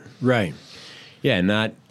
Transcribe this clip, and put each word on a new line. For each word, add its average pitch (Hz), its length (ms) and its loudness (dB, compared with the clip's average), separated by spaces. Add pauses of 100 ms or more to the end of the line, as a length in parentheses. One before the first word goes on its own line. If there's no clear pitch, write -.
(200)
Right. 117 340 2 (680)
Yeah, 117 180 2
not, 107 320 2 (180)